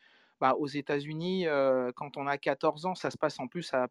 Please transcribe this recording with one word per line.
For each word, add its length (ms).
bah, 160
aux 120
États-Unis, 800
heu, 480
quand 220
on 100
a 100
quatorze 480
ans, 100
ça 160
se 60
passe 220
en 80
plus 260
à, 180